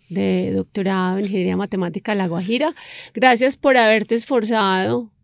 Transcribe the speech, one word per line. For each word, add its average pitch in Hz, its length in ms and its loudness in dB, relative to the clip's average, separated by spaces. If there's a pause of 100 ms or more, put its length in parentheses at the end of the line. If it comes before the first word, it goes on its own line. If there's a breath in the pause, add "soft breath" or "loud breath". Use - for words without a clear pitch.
de 185 440 -2
doctorado 190 640 -2
en 208 80 -2
Ingeniería 185 320 -2
Matemática 190 560 -4
de 208 60 -2
La 185 80 -2
Guajira. 220 460 -2 (400 loud breath)
Gracias 254 440 2
por 269 200 4
haberte 220 380 4
esforzado 220 960 0 (120)